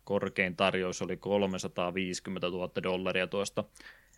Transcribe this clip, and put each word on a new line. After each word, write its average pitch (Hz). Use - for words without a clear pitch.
korkein 98
tarjous 92
oli 90
kolmesataaviisikymmentätuhatta 92
dollaria 92
tuosta, 101